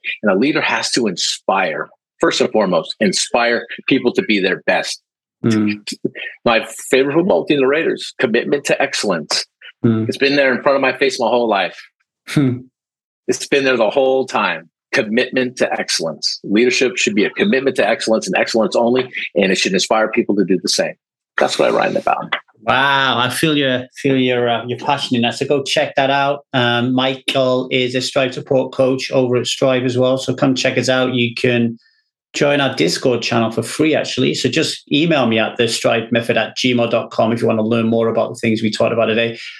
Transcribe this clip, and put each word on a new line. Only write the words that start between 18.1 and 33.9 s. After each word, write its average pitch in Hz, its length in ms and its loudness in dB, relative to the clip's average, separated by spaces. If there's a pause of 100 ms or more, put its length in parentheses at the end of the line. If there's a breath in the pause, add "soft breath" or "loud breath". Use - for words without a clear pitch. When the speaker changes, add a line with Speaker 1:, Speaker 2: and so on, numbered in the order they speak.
Speaker 1:
and 92 100 -4
excellence 110 380 0
only, 120 280 2 (320 loud breath)
and 95 180 2
it 92 40 0
should 95 180 0
inspire 110 360 2
people 107 240 0
to 98 100 2
do 90 180 2
the - 60 -4
same. - 260 -2 (420)
That's 67 220 0
what 65 100 4
I 58 80 2
write - 180 0
about. - 400 -2 (280)
Speaker 2:
Wow, 131 560 2
I 123 120 0
feel 156 260 0
your, 127 300 0 (100)
feel 135 200 0
your, 123 320 2
uh, 117 180 -2
your 120 120 -6
passion 139 360 -2
in 117 80 2
that. 120 120 0
So 139 120 -4
go 143 160 0
check - 320 -2
that 135 160 2
out. 139 420 -2
Um, 120 420 0
Michael 127 760 0
is 127 240 0
a 131 60 -2
Strive 127 340 -2
support 131 380 -2
coach 131 400 0
over 127 240 2
at 117 100 -2
Strive 127 380 0
as 123 120 -2
well. 127 220 2
So 127 160 -4
come 135 200 2
check 127 220 -2
us 120 120 0
out. 127 260 2
You 120 200 0
can 117 440 0 (560 soft breath)
join 143 260 2
our 135 140 0
Discord 139 480 0
channel 113 280 0
for - 120 -4
free, 156 320 0